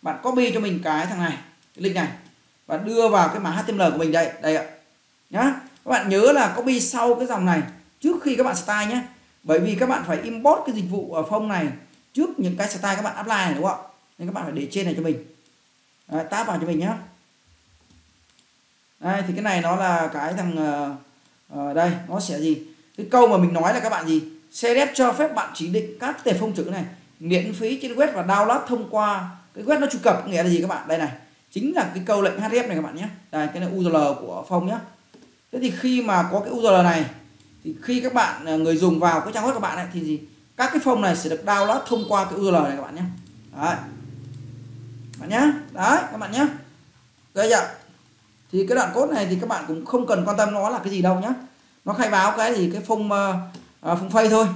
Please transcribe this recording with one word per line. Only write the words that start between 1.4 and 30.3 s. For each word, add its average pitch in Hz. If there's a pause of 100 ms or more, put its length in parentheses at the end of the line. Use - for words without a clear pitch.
cái -
link 185
này 165 (580)
và 156
đưa 220
vào 190
cái 208
mã 185
H 180
T 233
M 202
L 190 (100)
của 147
mình 160
đây, 165 (100)
đây 156
ạ. - (680)
Nhá. 262 (300)
Các -
bạn -
nhớ 202
là 233
copy 247
sau 240
cái 247
dòng 202
này 165 (380)
trước 339
khi 262
các 254
bạn 214
style 208
nhé. 247 (400)
Bởi 156
vì 202
các 247
bạn -
phải 165
import 233
cái 247
dịch 185
vụ 175
ở 160
phông 214
này 175 (440)
trước 302 (100)
những 180
cái 202
style 196
các 208
bạn 202
apply 214
này 180
đúng 147
không 190
ạ? - (300)
Nên 175
các 185
bạn 180
phải 160
để 143
trên 190
này 175
cho 175
mình. 156 (840)
Đấy, 160
tab 220
vào 190
cho 160
mình 170
nhá. 196 (2000)
Đây, 190
thì 180
cái 196
này 190
nó 170
là 170
cái 156
thằng, 180
ờ, 143 (540)
ờ, 143
đây, 170 (180)
nó 185
sẽ 151
gì? 156 (340)
Cái 202
câu 247
mà 208
mình 175
nói 170
là 240
các 220
bạn 175
gì? 160 (280)
Xe 233
đẹp 277
cho 254
phép 294
bạn 214
chỉ 165
định 214
các 277
tệp 190
phông 214
chữ 170
này 185 (360)
miễn 180
phí 233
trên 240
web 285
và 185
download 208
thông 226
qua 208 (240)
cái -
web 294
nó 277
truy 262
cập, 202
nghĩa 170